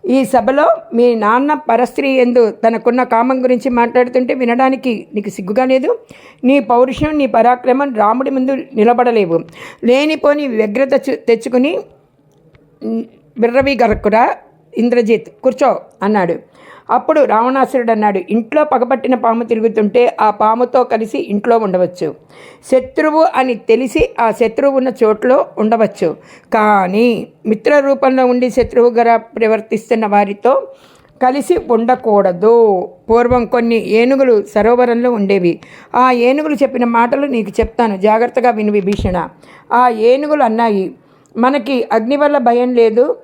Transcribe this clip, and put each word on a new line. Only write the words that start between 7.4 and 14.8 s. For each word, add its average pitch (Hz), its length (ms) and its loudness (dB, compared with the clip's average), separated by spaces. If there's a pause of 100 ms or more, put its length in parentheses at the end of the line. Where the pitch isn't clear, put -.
రాముడి 226 360 0
ముందు 269 220 -2
నిలబడలేవు. 226 880 0 (420)
లేనిపోని 294 640 0
వ్యగ్రత 240 640 -2
చు-, 254 60 -2
తెచ్చుకుని 247 640 -2 (1600)
విర్రవీగరకురా 240 960 0 (420)
ఇంద్రజిత్, 233 520 0 (140)